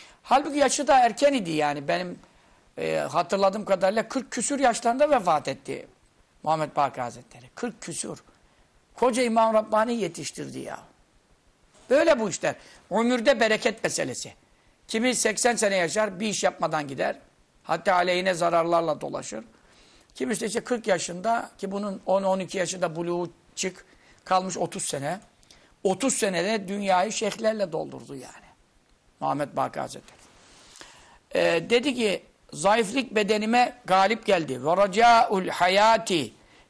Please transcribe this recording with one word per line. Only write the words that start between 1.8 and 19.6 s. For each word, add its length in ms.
benim, 320
e, 200
hatırladığım 680
kadarıyla 420
kırk 240
küsür 280
yaşlarında 500
vefat 380
etti 400
Muhammed 320
Baki 260
Hazretleri. 440
Kırk 260
küsür. 420
Koca 300
İmam 300
Rabbani 400
yetiştirdi 640
ya. 200
Böyle 300
bu 100
işler. 260
Ömürde 480
bereket 440
meselesi. 500
Kimi 280
seksen 400
sene 200
yaşar, 440
bir 80
iş 160
yapmadan 440
gider. 280
Hatta 320
aleyhine 380
zararlarla 680
dolaşır. 420